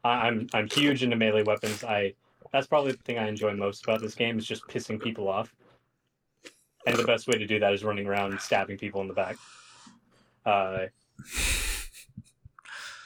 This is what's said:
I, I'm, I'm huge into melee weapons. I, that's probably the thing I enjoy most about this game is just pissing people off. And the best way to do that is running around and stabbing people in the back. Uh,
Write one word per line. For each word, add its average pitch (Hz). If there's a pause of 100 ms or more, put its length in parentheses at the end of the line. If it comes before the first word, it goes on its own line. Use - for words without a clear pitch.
I, 120
I'm, 117
I'm 107
huge 143
into 123
melee 107
weapons. 107
I, 101 (380)
that's 139
probably 143
the 127
thing 117
I 110
enjoy 107
most 101
about 113
this 110
game 117
is 107
just 110
pissing 117
people 110
off. 104 (1300)
And 120
the 113
best 117
way 117
to 104
do 107
that 101
is 101
running 101
around 98
and 95
stabbing 98
people 98
in 98
the 92
back. 92 (1080)
Uh, 95 (2250)